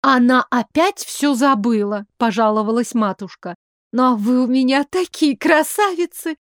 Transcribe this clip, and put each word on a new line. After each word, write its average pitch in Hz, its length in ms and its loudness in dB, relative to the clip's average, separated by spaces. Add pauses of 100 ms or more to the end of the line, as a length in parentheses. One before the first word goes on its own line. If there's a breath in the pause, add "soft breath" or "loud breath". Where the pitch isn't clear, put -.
«Она 254 500 2
опять 311 480 0
все - 340 -2
забыла», 214 720 0 (120)
пожаловалась 220 760 0
матушка. 190 640 -4 (360)
«Но 254 240 2
вы 247 280 0
у 247 40 0
меня 262 360 2
такие 311 540 -2
красавицы!» 330 960 -2 (120)